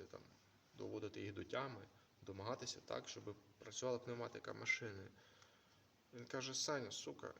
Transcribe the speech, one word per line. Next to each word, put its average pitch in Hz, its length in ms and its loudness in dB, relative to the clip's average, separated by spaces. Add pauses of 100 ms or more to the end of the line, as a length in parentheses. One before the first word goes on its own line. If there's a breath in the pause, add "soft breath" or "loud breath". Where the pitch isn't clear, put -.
(100)
там, - 100 -8 (540)
доводити 104 460 -2
їх 101 140 0
до 98 100 -2
тями, 127 360 2 (420 soft breath)
домагатися 107 640 0
так, 127 220 0
щоб 104 260 -4 (240)
працювала 120 400 2
пневматика 120 540 -2
машини». 107 560 2 (1080 loud breath)
Він 120 120 -6
каже: 131 280 0
«Саня, 131 360 4
сука, - 500 -4